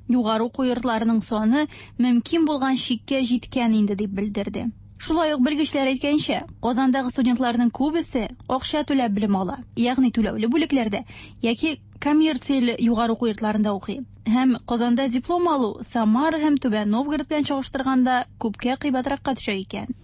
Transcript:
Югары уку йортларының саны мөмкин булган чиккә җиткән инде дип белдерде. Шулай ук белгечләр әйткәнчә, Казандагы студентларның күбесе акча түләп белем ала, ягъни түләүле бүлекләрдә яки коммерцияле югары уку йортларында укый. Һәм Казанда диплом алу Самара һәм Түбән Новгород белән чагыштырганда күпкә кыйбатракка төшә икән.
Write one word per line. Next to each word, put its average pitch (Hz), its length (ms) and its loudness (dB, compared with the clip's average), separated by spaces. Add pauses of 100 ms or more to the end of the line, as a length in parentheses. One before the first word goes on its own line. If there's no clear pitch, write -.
Югары 226 400 2
уку 262 160 -4
йортларының 233 560 0
саны 233 460 0 (320)
мөмкин 254 500 2
булган 269 240 0
чиккә 254 480 -2
җиткән 233 640 0
инде 202 120 0
дип 196 220 -4
белдерде. 202 540 -4 (260)
Шулай 320 360 0
ук 262 120 2
белгечләр 285 460 0
әйткәнчә, 277 480 0 (220)
Казандагы 254 520 2
студентларның 240 560 2
күбесе 294 580 -2 (220)
акча 262 400 -2
түләп 262 240 2
белем 202 240 0
ала, 185 220 -4 (180)
ягъни 247 340 2
түләүле 214 380 0
бүлекләрдә 262 540 0 (380)
яки 247 360 -2 (240)
коммерцияле 285 760 2
югары 233 340 2
уку 226 160 0
йортларында 214 480 0
укый. 208 240 -8 (260)
Һәм 247 300 4 (100)
Казанда 240 400 2
диплом 339 400 0
алу 277 220 2 (180)
Самара 254 540 2
һәм 302 180 2
Түбән 214 320 0
Новгород 285 380 -2
белән 302 180 0
чагыштырганда 262 720 0 (240)
күпкә 247 400 -2
кыйбатракка 269 560 -2
төшә - 240 -4
икән. 202 320 -10 (100)